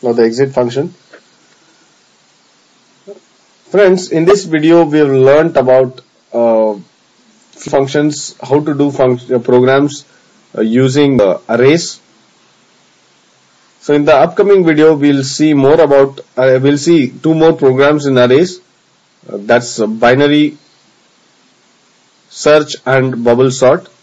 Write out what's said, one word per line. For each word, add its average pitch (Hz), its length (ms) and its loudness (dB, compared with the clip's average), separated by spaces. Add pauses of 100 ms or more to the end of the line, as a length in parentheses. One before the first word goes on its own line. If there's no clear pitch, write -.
or 120 100 -4
the 117 120 2
exit 120 280 -2
function. 127 400 -4 (2750)
Friends, 185 400 0
in 160 160 -2
this 196 180 0
video 165 400 2
we 151 140 -2
have 151 100 2
learnt 139 480 2
about, 127 460 0 (300)
uh, 113 420 0 (800)
functions, 147 880 -4
how 143 180 -2
to 147 140 -6
do 143 160 -2
func-, 127 440 -2
uh, 123 40 0
programs, 131 680 0 (540)
uh, - 20 -4
using, 131 600 0
uh, 92 180 0 (100)
arrays. 131 520 0 (1800)
So 143 140 -4
in 147 100 0
the 156 100 4
upcoming 185 500 2
video 156 300 2
we'll 143 300 -2
see 151 300 -2
more 139 260 2
about, 139 400 2 (160)
uh, 131 260 0
we'll 143 140 0
see 143 320 0
two 156 260 -4
more 160 200 2
programs 143 500 0
in 135 140 0
arrays, 127 420 0 (680)
uh, 104 140 -12
that's, 117 400 -2
uh, 107 60 -2
binary 135 720 0 (1700)
search 151 560 0
and 127 400 -2
bubble 123 260 2
sort. 135 380 0 (140)